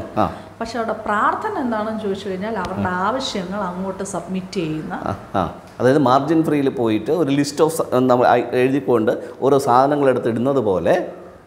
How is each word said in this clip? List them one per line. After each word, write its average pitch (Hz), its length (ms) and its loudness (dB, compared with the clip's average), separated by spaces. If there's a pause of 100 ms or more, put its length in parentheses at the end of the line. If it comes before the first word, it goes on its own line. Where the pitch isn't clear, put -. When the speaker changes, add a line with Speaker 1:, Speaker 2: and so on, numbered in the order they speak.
(180)
Speaker 1:
ആ. 95 180 0 (260)
Speaker 2:
പക്ഷെ 240 160 -8
അവിടെ 220 160 -4
പ്രാർത്ഥന 320 680 -2
എന്താണെന്ന് 220 420 -4
ചോദിച്ചു 196 280 -4
കഴിഞ്ഞാൽ 202 280 -6
അവരുടെ 185 300 -4
Speaker 1:
ആ. 180 120 -2
Speaker 2:
ആവശ്യങ്ങൾ 202 600 -4
അങ്ങോട്ട് 190 440 -6
സബ്മിറ്റ് 185 500 -6
ചെയ്യുന്ന 160 400 -6
Speaker 1:
ആ, - 220 -6 (200)
ആ. 87 200 -2 (240)
അതായത് 127 180 4
മാർജിൻ 147 460 4
ഫ്രീയിൽ 147 260 2
പോയിട്ട് 113 420 0
ഒരു 156 200 0
list 143 300 0
of 156 60 6
സ-, 147 320 0
നമ്മൾ 123 280 4
ഐ-, 120 240 4
എഴുതിക്കൊണ്ട് 123 600 2 (300)
ഓരോ 139 160 4
സാധനങ്ങൾ 135 520 4
എടുത്തിടുന്നത് 120 500 0
പോലെ 107 520 2 (360)